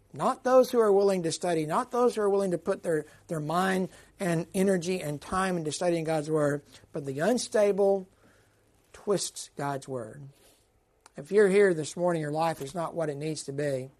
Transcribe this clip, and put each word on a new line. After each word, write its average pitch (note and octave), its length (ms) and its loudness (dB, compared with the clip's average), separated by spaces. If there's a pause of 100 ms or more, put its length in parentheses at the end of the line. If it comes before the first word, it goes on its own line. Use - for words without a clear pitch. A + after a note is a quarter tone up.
(120)
Not A3+ 320 -4
those B3+ 260 6
who B3 80 2
are G#3+ 140 6
willing G3 320 4
to D#3+ 80 0
study, D#3+ 340 -2
not G#3 240 -2
those A#3+ 240 2
who A3 60 -4
are G#3 100 2
willing G3 220 2
to E3+ 60 -2
put - 260 -4
their, D#3+ 200 -2 (220)
their E3 140 -4
mind F#3 480 0 (320)
and E3+ 340 -2
energy F#3+ 480 0
and D3 180 -6
time F#3+ 360 -2
into D#3 160 -4
studying E3+ 320 -2
God's D#3 260 -2
Word, D3 320 0 (300)
but D3+ 120 -8
the C3+ 140 -8
unstable G3 880 2 (840)
twists - 640 -6
God's C#3+ 320 -6
Word. B2+ 340 -10 (920)
If D3 160 -10
you're G3+ 160 8
here G3 260 6
this D3+ 220 -6
morning, F3 260 0
your D3 80 -4
life D#3+ 320 -2
is C#3 140 -10
not E3 180 -6
what D#3+ 140 -2
it C#3+ 80 -6
needs D3+ 280 -6
to C#3 80 -8
be. C#3 480 -4